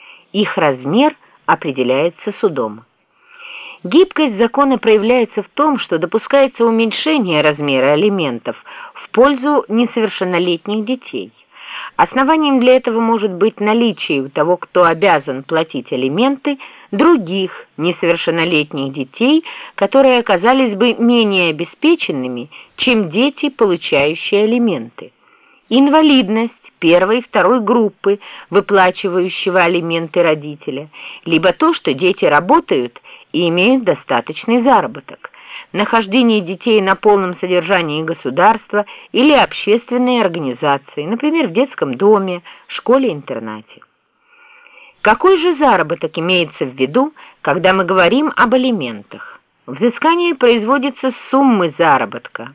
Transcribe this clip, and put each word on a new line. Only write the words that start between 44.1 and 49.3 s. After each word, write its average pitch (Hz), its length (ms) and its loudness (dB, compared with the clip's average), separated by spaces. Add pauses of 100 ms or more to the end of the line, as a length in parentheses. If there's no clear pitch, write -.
Какой 339 360 4
же 330 180 0
заработок 170 640 0
имеется 170 460 -2
в 131 100 -8
виду, 151 380 0 (280)
когда 175 320 0
мы 190 120 0
говорим 185 520 2
об 233 180 2
алиментах? 147 840 -4 (260)